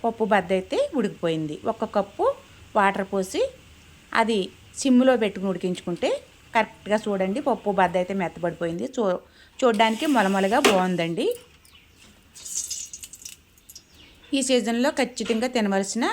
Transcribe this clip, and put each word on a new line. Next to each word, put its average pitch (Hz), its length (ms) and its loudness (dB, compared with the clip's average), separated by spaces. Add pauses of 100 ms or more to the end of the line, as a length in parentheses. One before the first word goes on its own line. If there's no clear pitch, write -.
పప్పు 226 280 -2
బద్ద 185 240 2
అయితే 185 220 -2 (180)
ఉడికిపోయింది. 160 580 -2 (160)
ఒక 220 140 -4 (100)
కప్పు 202 300 -2 (520)
వాటర్ 196 360 2
పోసి 196 280 -2 (800)
అది 226 160 2 (440)
సిమ్లో 254 320 6 (100)
పెట్టుకుని 196 300 -2
ఉడికించుకుంటే 180 560 -4 (460)
కరెక్ట్గా 214 500 -2
చూడండి, 196 440 -2
పప్పు 208 300 -2
బద్ద 180 220 2
అయితే 180 200 -4
మెత్తబడిపోయింది. 170 680 -4 (100)
చూ-, 185 220 0 (420)
చూడ్డానికి 226 540 2
మొలమొలగా 196 440 2 (100)
బాగుందండి. 185 580 2 (3000)
ఈ 269 120 0
సీజన్లో 240 420 2 (100)
ఖచ్చితంగా 233 560 -2
తినవలసిన 202 560 0